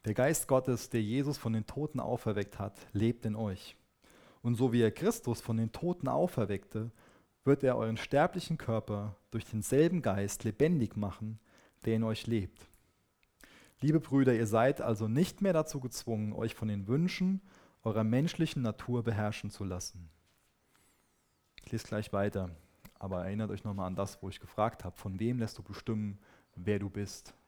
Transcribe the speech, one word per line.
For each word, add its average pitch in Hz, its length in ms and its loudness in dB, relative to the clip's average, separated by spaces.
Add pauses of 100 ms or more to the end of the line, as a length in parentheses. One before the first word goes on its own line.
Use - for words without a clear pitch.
Der 107 80 0
Geist 143 340 2
Gottes, 131 420 2
der 117 120 2
Jesus 135 340 0
von 113 160 -2
den 110 140 0
Toten - 320 -4
auferweckt 110 600 -2
hat, 98 200 -6 (140)
lebt 113 340 0
in 107 100 -2
euch. 104 400 -6 (680)
Und 120 120 2
so 117 180 4
wie 120 80 6
er 110 100 8
Christus 147 500 -2
von 113 160 -2
den 113 160 0
Toten 175 360 -4
auferweckte, 113 840 0 (520)
wird 143 180 4
er 127 140 4
euren 113 200 0
sterblichen 165 600 0
Körper 107 600 -4 (140)
durch 113 140 -4
denselben 151 560 4
Geist 98 440 -2
lebendig 135 520 2
machen, 107 440 -6 (440)
der 110 120 2
in 113 80 2
euch 110 220 -2
lebt. 110 420 -4 (1120)
Liebe 156 200 4
Brüder, 135 340 4
ihr 113 120 4
seid 113 340 4
also 110 280 0
nicht 156 340 0
mehr 196 100 4
dazu 156 280 0
gezwungen, 107 520 -4
euch 110 220 -4
von 110 140 -4
den 101 180 -2
Wünschen 180 560 0 (400)
eurer 110 220 2
menschlichen 139 580 2
Natur 120 400 -2
beherrschen 107 480 -2
zu - 140 -8
lassen. 90 440 -8 (1600)
Ich - 80 -10
lese 113 160 -6
gleich 107 240 -4
weiter, 98 380 0 (480)
aber 95 260 -4
erinnert 104 260 -4
euch 98 140 -8
nochmal 98 220 -4
an 92 100 -4
das, 98 260 -4
wo 98 60 -8
ich - 100 -10
gefragt - 460 -2
habe, - 140 -10
von 95 200 -6
wem 120 200 0
lässt 110 180 -2
du 98 60 -14
bestimmen, 104 560 -6 (380)
wer 98 220 0
du 98 120 -4
bist? - 420 -8 (160)